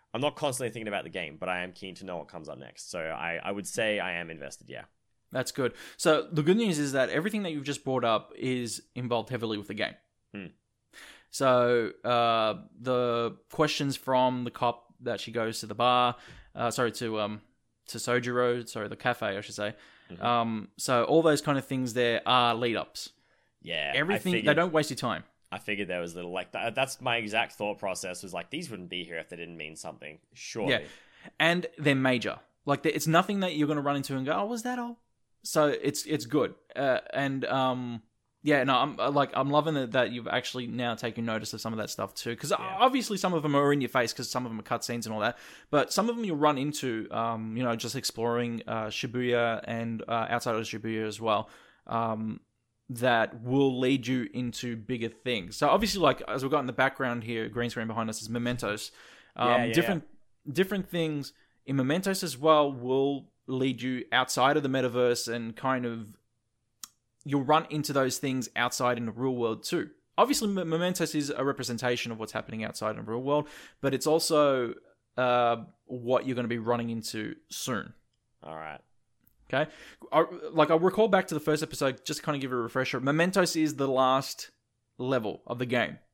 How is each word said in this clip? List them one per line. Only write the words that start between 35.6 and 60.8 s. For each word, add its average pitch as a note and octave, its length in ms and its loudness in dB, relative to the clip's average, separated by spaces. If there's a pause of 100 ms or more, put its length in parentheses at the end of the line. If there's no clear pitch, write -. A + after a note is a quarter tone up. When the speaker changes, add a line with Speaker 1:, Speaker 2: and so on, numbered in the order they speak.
Speaker 2:
it's, C#3+ 380 -2
it's D3+ 200 -2
good. A2+ 280 2 (220)
Uh, C3 240 2 (140)
and, C3+ 320 -2
um, B2+ 580 0 (380)
yeah, C#3+ 220 4
no, C3 140 4
I'm, B2+ 200 2
uh, C3 140 2
like, C#3 220 4
I'm C3+ 160 2
loving D3 260 4
it B2+ 160 -2
that A#2+ 200 4
you've A#2+ 180 -8
actually B2 380 -2
now A#2 280 -2
taken A#2 300 -4
notice A2 280 -2
of A2 60 -10
some A2+ 140 -6
of A2 60 -4
that G#2+ 100 -4
stuff - 260 -6
too, A#2 220 -6
'cause D#3 140 -4
Speaker 1:
Yeah. F#3+ 60 2 (220)
Speaker 2:
obviously B3 380 2
some F#3 160 -2
of D#3 100 0
them D3 100 0
are C#3+ 200 4
in C#3+ 80 0
your A#2+ 80 -4
face B2 240 0
'cause B2 180 -8
some B2+ 140 -4
of A#2 60 -8
them G#2+ 80 -6
are G2 40 -12
cutscenes A#2 420 -4
and A2 80 -6
all G#2+ 60 -6
that, A2+ 180 -2 (340)
but C#3+ 200 2
some - 180 0
of A#3 60 -2
them A#3 80 -4
you'll E3+ 140 -2
run D3 200 4
into, C3 540 -4
um, A2 460 -4
you B2+ 60 -2
know, A#2 120 0
just A#2 220 -6
exploring, A#2 680 -2
uh, A2 200 -4
Shibuya A#2+ 800 0
and, A2+ 420 -4
uh, A2+ 220 0
outside A#2+ 260 0
of A2+ 80 0
Shibuya A2 420 -4
as G#2 140 -8
well, A2 300 0 (380)
um, A2 520 -2 (500)
that A#2 540 2
will C3 340 4
lead B2+ 300 2
you B2 260 0
into B2 440 -4
bigger A2+ 320 -4
things. G2 480 -4
So D3 120 2
obviously, G3 320 4
like, C3+ 260 4
as B2+ 140 -2
we've C3+ 100 -2
got D3 100 4
in B2+ 40 -6
the B2+ 80 -4
background B2 520 0
here, A2+ 240 -4
green A#2+ 200 -2
screen A2+ 180 -4
behind A2 220 -2
us G#2+ 120 -8
is - 80 -12
Mementos. A#2+ 640 -2 (440)
Um, A#2+ 140 2
Speaker 1:
Yeah, B2 160 4
yeah, A#2 80 -2
Speaker 2:
different, F3 300 2 (420)
Speaker 1:
yeah. C#3+ 80 -8
Speaker 2:
different F#3 360 0